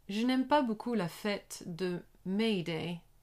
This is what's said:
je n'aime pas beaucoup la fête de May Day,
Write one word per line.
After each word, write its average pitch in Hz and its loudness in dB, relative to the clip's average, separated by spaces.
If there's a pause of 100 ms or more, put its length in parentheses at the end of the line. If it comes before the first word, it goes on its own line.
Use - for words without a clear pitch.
je 214 0
n'aime 254 4
pas 294 6
beaucoup 233 -2
la 180 0
fête - -4
de 180 -2 (240)
May 202 2
Day, 170 -4 (220)